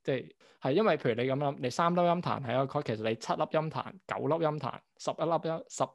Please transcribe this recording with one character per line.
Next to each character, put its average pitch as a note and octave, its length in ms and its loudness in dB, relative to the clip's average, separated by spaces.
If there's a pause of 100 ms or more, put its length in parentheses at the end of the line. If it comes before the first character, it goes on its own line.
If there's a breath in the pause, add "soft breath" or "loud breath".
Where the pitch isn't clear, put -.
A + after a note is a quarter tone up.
即 D3 100 -2
係， C3+ 220 -6 (280 soft breath)
係 C3+ 100 2
因 G3 120 4
為 F3 120 4
譬 C#3 120 0
如 A2+ 140 2
你 C3 60 0
噉 C3 80 0
諗， C#3 240 -2
你 B2+ 100 -2
三 F3 240 2
粒 F3 40 2
音 F3 80 6 (160)
彈 A#2+ 200 -2
係 A#2+ 100 -2
一 C3+ 140 2
個 D3 140 -2
chord， - 40 -2
其 A2+ 120 -2
實 A2 120 -2
你 A2+ 80 2
七 - 160 -2
粒 D#3+ 180 0
音 D#3+ 200 0
彈、 - 220 -6 (140)
九 G#2+ 220 -4
粒 E3 160 2
音 D3+ 160 0
彈、 C3 140 -4 (220)
十 - 140 -6
一 - 140 -2
粒 E3 240 0
音、 D#3+ 200 -4
十 - 160 -2 (100)